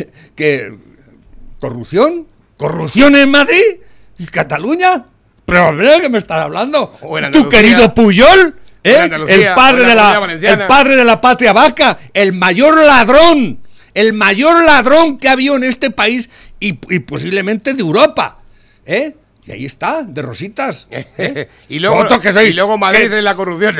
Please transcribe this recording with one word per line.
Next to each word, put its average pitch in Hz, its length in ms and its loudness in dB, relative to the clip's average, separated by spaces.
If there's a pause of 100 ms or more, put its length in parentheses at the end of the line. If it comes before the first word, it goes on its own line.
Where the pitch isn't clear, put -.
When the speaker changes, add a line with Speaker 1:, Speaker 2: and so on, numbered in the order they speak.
Speaker 1:
<laughs> - 280 -20
Que 135 400 -4 (840)
corrupción, 190 680 -4 (300)
corrupción 165 580 0
en 277 160 2
Madrid 285 320 2 (540)
y 175 80 -14
Cataluña. 240 800 -4 (400)
Pero, 175 240 0
hombre, 247 320 2
¿qué 294 80 -4
me 233 80 -2
estás 165 220 -6
hablando? 202 600 -6
Speaker 2:
O 156 160 -10
en 208 140 -6
Speaker 1:
Tu 311 80 2
Speaker 2:
Andalucía. 143 100 2 (120)
Speaker 1:
querido 226 320 4
Puyol, 269 640 4 (280)
¿eh? 220 100 2
Speaker 2:
O - 40 6
en 330 60 2
Andalucía, 160 320 -2 (140)
Speaker 1:
El 185 40 -2
padre 254 280 4
Speaker 2:
o - 20 2
en 233 40 0
la - 20 4
Speaker 1:
de 233 60 4
la, 220 80 4
Speaker 2:
Comunidad 208 180 2
Valenciana. 190 420 -2
Speaker 1:
el 190 40 -6
padre 269 280 2
de 247 100 2
la 226 160 2
patria 247 320 2
vasca, 262 460 0 (140)
el 190 200 0
mayor 190 440 2
ladrón, 277 840 4 (340)
el 220 200 0
mayor 226 520 0
ladrón 294 520 2
que 262 120 -2
ha 262 40 2
habido 269 220 -2
en 254 80 -2
este 262 280 -4
país 233 380 -4 (300)
y, 190 200 -8 (140)
y 175 60 -2
posiblemente 196 720 -6
de 269 80 -6
Europa, 185 560 -2 (480)
¿eh? 269 280 -6 (340)
Y - 40 -18
ahí 113 160 -14
está, 262 340 -8
de 151 220 -12
rositas, 190 680 -12
¿eh? 156 580 -10 (120)
Speaker 2:
<laughs> - 100 -20
Y 143 80 -10
luego, 180 200 0
Speaker 1:
Vosotros 220 240 0
que 202 120 -2
sois, 214 160 2
Speaker 2:
y 170 40 0
luego 202 260 -2
Madrid 208 320 0
Speaker 1:
que, 214 80 -4
Speaker 2:
en 208 40 -4
la 196 120 -2
corrupción. 185 440 -4